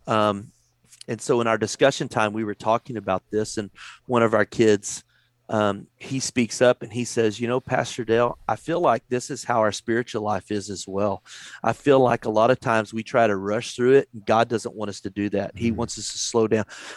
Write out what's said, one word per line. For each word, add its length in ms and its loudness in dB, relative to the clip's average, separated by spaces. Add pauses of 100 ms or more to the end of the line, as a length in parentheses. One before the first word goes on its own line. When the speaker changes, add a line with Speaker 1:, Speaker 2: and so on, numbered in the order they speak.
Speaker 1:
um, 440 0 (560)
and 140 -8
so 200 0
in 60 0
our 100 2
discussion 520 2
time, 240 0
we 120 -4
were 100 -6
talking 420 -2
about 340 -2
this, 260 -2
and 120 -6 (360)
one 180 4
of 100 4
our 120 4
kids, 580 2 (460)
um, 380 0 (100)
he 240 -6
speaks 400 -2
up 220 4
and 100 -14
he 100 -4
says, 380 0
"You 80 -2
know, 100 0
Pastor 460 -4
Dale, 320 0 (100)
I 80 0
feel 240 -6
like 300 2
this 200 -4
is 140 -10
how 160 0
our 140 2
spiritual 480 -4
life 300 -4
is 180 -6
as 180 -10
well. 340 -2 (400)
I 120 0
feel 260 4
like 240 2
a 60 -4
lot 200 4
of 120 2
times 320 0
we 100 -6
try 240 2
to 80 2
rush 400 -4
through 200 4
it, 180 4
and 120 -16
God 220 4
doesn't 260 -4
want 140 -6
us 140 -10
to 80 -8
do 220 -2
that. 260 -4
He 100 -2
Speaker 2:
Mm-hmm. 120 -2
Speaker 1:
wants 200 -6
us 140 -10
to 40 -10
slow 300 0
down." 160 2 (340)